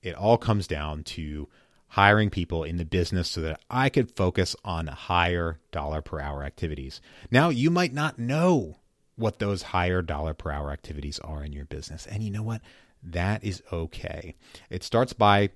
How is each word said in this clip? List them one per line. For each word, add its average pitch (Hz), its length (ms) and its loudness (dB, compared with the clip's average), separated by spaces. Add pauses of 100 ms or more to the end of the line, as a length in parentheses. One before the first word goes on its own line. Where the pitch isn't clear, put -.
It 87 120 -6
all 110 240 6
comes 101 280 2
down 78 380 -6
to 76 440 -8 (400)
hiring 104 420 6
people 85 340 -2
in 82 140 -4
the 85 80 -4
business 87 420 0
so 85 140 -6
that 78 260 -4
I 131 220 2
could - 260 2
focus 92 480 2
on 82 220 -4
higher 85 760 0 (120)
dollar 76 280 -4
per 76 200 -8
hour 71 220 -6
activities. 71 600 -8 (280)
Now, 143 200 6
you 135 200 4
might 175 220 2
not 147 260 -4
know 135 600 2 (380)
what 110 240 -2
those 101 200 0
higher 90 400 2
dollar 78 320 -4
per - 180 -8
hour 73 220 -4
activities 73 460 -10
are 76 260 -8
in 73 80 -10
your 71 140 -10
business. 80 400 -12
And 104 160 -6
you 107 80 -4
know 104 120 -4
what? 110 200 -6 (400)
That 87 420 -2
is 95 260 -6
okay. 82 680 -8 (340)
It 90 120 -8
starts 123 300 2
by 101 440 6